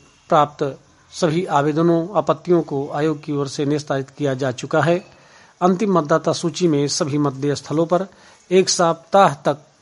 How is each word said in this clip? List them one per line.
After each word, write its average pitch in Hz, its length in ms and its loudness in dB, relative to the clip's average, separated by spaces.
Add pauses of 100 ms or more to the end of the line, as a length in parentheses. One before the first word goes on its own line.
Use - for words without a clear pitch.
(300)
प्राप्त 147 340 2 (480)
सभी 170 340 0
आवेदनों, 160 640 2 (100)
आपत्तियों 160 440 0
को 147 280 -6
आयोग 147 340 -2
की 147 100 -6
ओर 143 140 -2
से 147 180 -6
निस्तारित 143 440 -4
किया 143 240 -4
जा 131 180 -2
चुका 139 300 -2
है। 170 240 0 (560)
अंतिम 185 360 2
मतदाता 156 360 0
सूची 170 340 -2
में 143 200 2
सभी 147 300 -4
मतदेय 139 380 -2
स्थलों 151 300 -2
पर 180 220 0 (440)
एक 185 180 4
सप्ताह 170 640 2
तक 143 240 -2 (240)